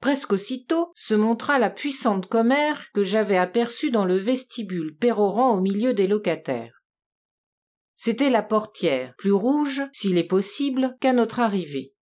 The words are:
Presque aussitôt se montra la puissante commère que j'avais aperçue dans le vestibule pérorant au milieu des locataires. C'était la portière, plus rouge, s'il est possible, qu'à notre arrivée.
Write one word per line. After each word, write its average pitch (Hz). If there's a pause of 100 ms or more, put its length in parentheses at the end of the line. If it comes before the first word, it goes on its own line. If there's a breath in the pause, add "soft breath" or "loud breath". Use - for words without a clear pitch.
Presque 262
aussitôt 262
se -
montra 226
la 202
puissante 208
commère 285
que 202
j'avais 196
aperçue 233
dans 220
le 185
vestibule 190
pérorant 220
au 185
milieu 202
des 190
locataires. 156 (1120)
C'était 226
la 226
portière, 151
plus 196
rouge, 269 (100)
s'il 185
est 170
possible, 254
qu'à 262
notre 240
arrivée. 170